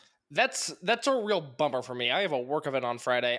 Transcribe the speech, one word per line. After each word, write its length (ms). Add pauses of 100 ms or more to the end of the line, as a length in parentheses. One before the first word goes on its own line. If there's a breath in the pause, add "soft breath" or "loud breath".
(320 loud breath)
That's, 360 (140)
that's 260
a 80
real 260
bummer 400
for 120
me. 160
I 120
have 100
a 80
work 280
event 180
on 140
Friday. 400